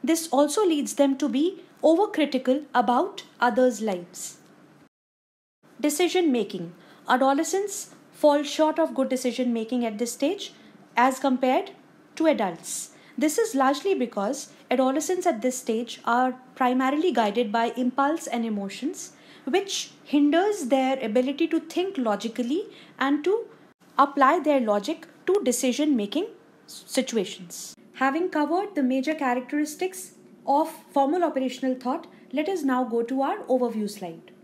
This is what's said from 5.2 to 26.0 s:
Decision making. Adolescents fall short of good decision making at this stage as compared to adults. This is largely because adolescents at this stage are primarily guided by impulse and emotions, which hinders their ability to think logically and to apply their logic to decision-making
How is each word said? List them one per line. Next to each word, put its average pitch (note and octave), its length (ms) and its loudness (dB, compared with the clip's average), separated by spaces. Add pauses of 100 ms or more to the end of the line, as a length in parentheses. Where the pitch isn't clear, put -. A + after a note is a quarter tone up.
Decision D#4 500 2
making. F#3+ 440 -2 (340)
Adolescents D4 840 0 (220)
fall D4 320 4
short D#4 340 0
of D#4+ 160 0
good C4 140 0
decision B3+ 440 -2
making A#3 320 -2
at G#3+ 140 -4
this A#3 140 -4
stage F4+ 400 -4 (440)
as C4 220 4
compared C4 540 0 (420)
to D#4+ 120 2
adults. G3+ 640 -2 (280)
This D4+ 200 2
is G#4+ 180 0
largely C#4+ 380 2
because A#3+ 560 -4 (200)
adolescents D4+ 560 0
at A#3 160 0
this B3 160 -2
stage A#3 460 -6
are B3 300 2 (200)
primarily C4 560 2
guided A3 400 0
by A3+ 260 0
impulse C#4 520 0
and A#3 180 -4
emotions, G#3+ 680 -6 (320)
which F#4+ 460 -2 (140)
hinders D#4+ 600 2
their C4 360 0
ability B3+ 460 0
to E4 100 -2
think F#4 400 -4
logically A#3 680 -2 (340)
and C#4+ 240 0
to A4 220 0 (520)
apply C#4+ 400 4
their C#4+ 220 2
logic G#3 480 -2 (180)
to G4 160 4
decision-making B3+ 840 0 (400)